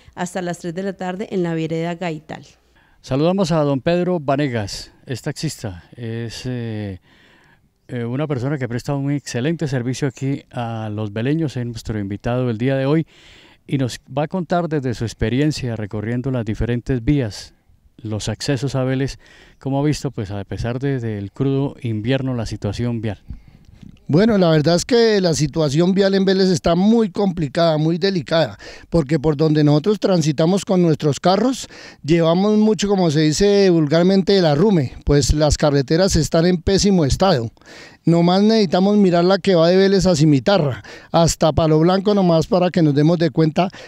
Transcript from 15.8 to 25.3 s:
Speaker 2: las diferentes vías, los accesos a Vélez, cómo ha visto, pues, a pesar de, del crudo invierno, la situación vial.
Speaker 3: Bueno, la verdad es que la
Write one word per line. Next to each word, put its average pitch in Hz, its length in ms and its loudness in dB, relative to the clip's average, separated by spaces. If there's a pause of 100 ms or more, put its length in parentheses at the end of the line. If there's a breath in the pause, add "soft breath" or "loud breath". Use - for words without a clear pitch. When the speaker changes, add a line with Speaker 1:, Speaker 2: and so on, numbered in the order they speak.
Speaker 2:
las 123 140 -4
diferentes 113 580 -4
vías, 127 520 -4 (420)
los 107 320 -8
accesos 123 460 -4
a 131 100 -2
Vélez, 131 340 -4 (400 soft breath)
cómo 135 220 -4
ha 143 40 -2
visto, 147 260 -2
pues, 104 200 -8
a 101 140 -8
pesar 120 360 -6
de, 139 200 -2
del 104 320 -6
crudo 135 480 -2
invierno, 123 540 -4
la 117 100 -4
situación 113 560 -6
vial. 104 200 -6 (880 loud breath)
Speaker 3:
Bueno, 202 280 4
la 175 100 4
verdad 160 280 4
es - 100 -4
que 226 340 4
la 170 140 0